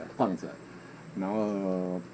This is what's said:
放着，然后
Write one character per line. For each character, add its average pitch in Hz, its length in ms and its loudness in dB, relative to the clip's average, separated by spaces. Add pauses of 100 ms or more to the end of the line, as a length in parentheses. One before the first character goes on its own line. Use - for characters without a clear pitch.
(160)
放 101 220 4
着， 82 100 -6 (720)
然 95 100 2
后 95 680 2 (140)